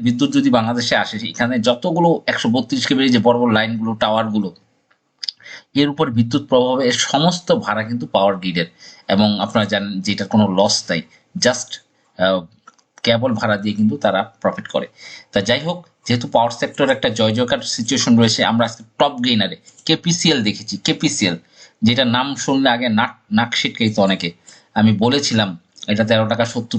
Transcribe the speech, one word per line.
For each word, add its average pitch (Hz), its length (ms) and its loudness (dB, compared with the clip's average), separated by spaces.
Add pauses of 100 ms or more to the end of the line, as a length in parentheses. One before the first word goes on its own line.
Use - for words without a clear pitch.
বিদ্যুৎ 123 320 0
যদি 139 180 0
বাংলাদেশে 120 460 0
আসে, 107 200 -2
এখানে 120 420 -4
যতগুলো 170 680 0
একশো - 220 -2
বত্রিশ 123 380 -2
কেবির 131 180 2
এই 135 40 4
যে 123 100 4
বড় 120 200 4
বড় 120 160 2
লাইনগুলো, 113 400 -2
টাওয়ারগুলো, 107 600 0 (1200)
এর 147 140 2
উপর 143 220 -2
বিদ্যুৎ 117 380 0
প্রভাবে 127 380 2
এর 123 60 2
সমস্ত 156 600 0
ভাড়া 107 300 -2
কিন্তু 120 240 -6
পাওয়ার 98 300 2
গ্রিডের। 87 300 -4 (420)
এবং 104 320 2
আপনারা 104 260 0
জানেন 101 340 -4
যে 101 120 -2
এটার 98 160 -6
কোনো 107 200 4
লস 98 400 0
নাই, 85 140 -2 (360)
just, 120 320 0 (540)
আহ, 92 220 0 (560)
কেবল 117 300 2
ভাড়া 107 240 0
দিয়ে 104 180 -4
কিন্তু 107 220 2
তারা 101 260 0
প্রফিট - 460 -6
করে। 64 180 -4 (460)
তা 101 80 0
যাই 117 200 0
হোক, 175 260 -8 (200)
যেহেতু 120 220 -2
পাওয়ার 117 220 2
সেক্টর 135 400 -2
একটা 127 180 0
জয় 110 240 0
জয়কার 120 260 0
সিচুয়েশন 120 600 0
রয়েছে, 113 260 4
আমরা 113 220 2
আজকে - 180 -10 (140)
টপ 135 260 0
গেইনারে 101 320 0 (280)
কেপিসিএল 160 580 0
দেখেছি। 101 340 -4
কেপিসিএল, 123 600 -2 (460)
যেটা 120 220 2
নাম 127 300 0
শুনলে 135 360 0
আগে 120 180 0
নাক, 113 300 0 (140)
নাক 117 220 0
সিটকাইতো 110 480 0
অনেকে। 92 300 0 (420)
আমি 110 180 4
বলেছিলাম 107 640 0 (300)
এটা 107 160 0
তেরো 110 240 2
টাকা 113 160 0
সত্তর 117 340 -4